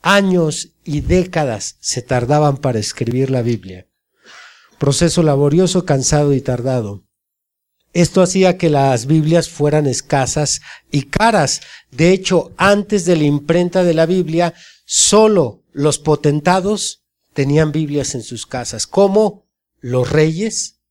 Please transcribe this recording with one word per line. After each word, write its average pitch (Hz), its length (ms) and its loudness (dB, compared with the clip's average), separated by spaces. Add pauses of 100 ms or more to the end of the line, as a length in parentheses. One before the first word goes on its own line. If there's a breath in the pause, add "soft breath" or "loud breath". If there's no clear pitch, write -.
Años 185 680 0 (120)
y 147 200 -4
décadas 165 760 -2
se - 240 -6
tardaban 135 540 0
para 120 240 -2
escribir 123 500 -4
la 127 120 -2
Biblia. 95 440 -6 (960 loud breath)
Proceso 156 420 2
laborioso, 160 640 2
cansado 147 480 0
y 135 80 2
tardado. 120 640 -4 (880)
Esto 175 280 2
hacía 185 380 2
que 170 100 0
las 135 380 2
Biblias 160 420 2
fueran 147 380 0
escasas 139 720 -2 (300 loud breath)
y 139 120 0
caras. 214 580 0 (320 loud breath)
De 160 180 2
hecho, 185 460 0
antes 202 480 0
de 175 100 2
la 156 100 0
imprenta 170 600 0
de 170 100 2
la 160 120 2
Biblia, 170 480 -2 (320 loud breath)
solo 208 760 2 (100)
los 143 280 -2
potentados 165 1040 -2 (280)
tenían 147 380 0
Biblias 143 460 -4
en 117 60 -8
sus 113 220 -12
casas, - 440 -10
como 202 600 0 (340)
los 123 280 -2
reyes 160 680 -2 (100)